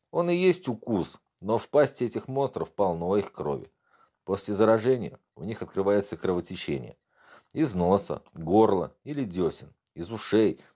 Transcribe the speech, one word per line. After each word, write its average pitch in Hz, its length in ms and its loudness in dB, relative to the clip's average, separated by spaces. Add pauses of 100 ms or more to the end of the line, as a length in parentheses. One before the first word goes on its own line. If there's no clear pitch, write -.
(100)
он 175 180 -2
и 175 60 2
есть 175 320 2
укус, 110 540 -4 (180)
но 107 180 -2
в - 120 -4
пасти 139 340 2
этих 110 240 -6
монстров 131 460 -4
полно 90 440 0
их 101 140 -2
крови. 71 400 -6 (540)
После 98 300 -4
заражения 156 680 2 (160)
у 69 80 -14
них 104 180 -8
открывается 98 540 0
кровотечение. 85 800 -6 (560)
Из 135 240 -2
носа, 90 480 0 (100)
горла 92 720 2
или 143 180 -6
десен, 87 500 -4 (220)
из 90 160 -12
ушей, 107 500 2 (160)